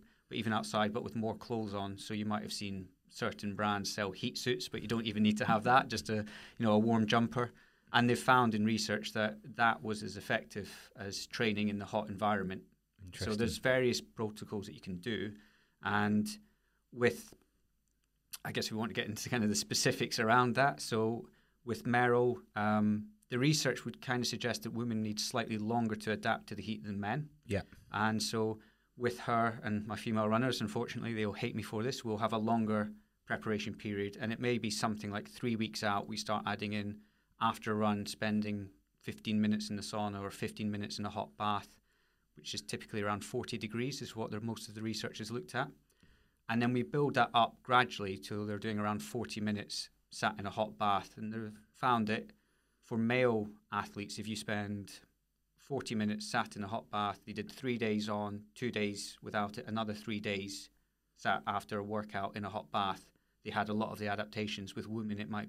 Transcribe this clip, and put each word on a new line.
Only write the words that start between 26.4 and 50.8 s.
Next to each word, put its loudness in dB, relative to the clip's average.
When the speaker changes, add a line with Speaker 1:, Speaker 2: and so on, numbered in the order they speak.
Speaker 1:
to -6
the -8
heat -6
than -4
men. -2
Speaker 2:
Yeah. 0
Speaker 1:
And 2
so 0
with -2
her 2
and -2
my -4
female 2
runners, 2
unfortunately, -2
they'll 0
hate -2
me -2
for -2
this, -2
we'll 0
have 0
a 0
longer 2
preparation -2
period. -4
And -2
it -6
may 2
be -2
something -2
like -6
three -2
weeks -2
out, 0
we -6
start -2
adding -2
in -2
after 0
a 2
run, 2
spending -2
fifteen -2
minutes 2
in -6
the -8
sauna -4
or -6
fifteen -4
minutes -4
in -4
a -6
hot -4
bath, -2
which -12
is -6
typically -6
around 0
forty -4
degrees -4
is -12
what -4
the, -4
most -6
of -14
the -8
research -4
has -8
looked -8
at. -2
And 2
then 4
we 4
build 2
that 6
up 6
gradually 2
till -4
they're -4
doing -2
around 0
forty -6
minutes -2
sat 0
in -4
a -4
hot -2
bath. 2